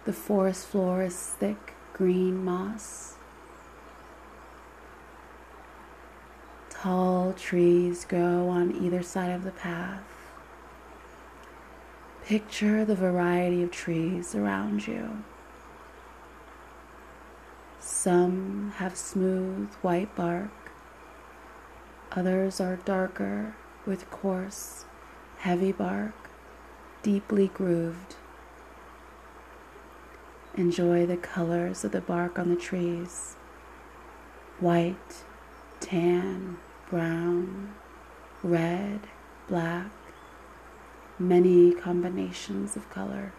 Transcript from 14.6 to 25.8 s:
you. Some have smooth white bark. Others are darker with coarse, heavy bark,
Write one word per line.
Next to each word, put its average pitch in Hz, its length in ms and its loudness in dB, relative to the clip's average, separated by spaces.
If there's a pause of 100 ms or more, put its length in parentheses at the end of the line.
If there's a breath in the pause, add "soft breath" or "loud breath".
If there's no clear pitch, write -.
you. 220 380 -6 (2500)
Some 190 1000 2
have 185 200 -6
smooth 190 760 -2
white 180 380 0
bark. 180 600 -4 (1400)
Others 190 480 2
are 185 160 0
darker 196 800 -2 (300)
with 190 240 -4
coarse, - 760 -6 (520)
heavy 185 340 2
bark, 202 580 -4 (760)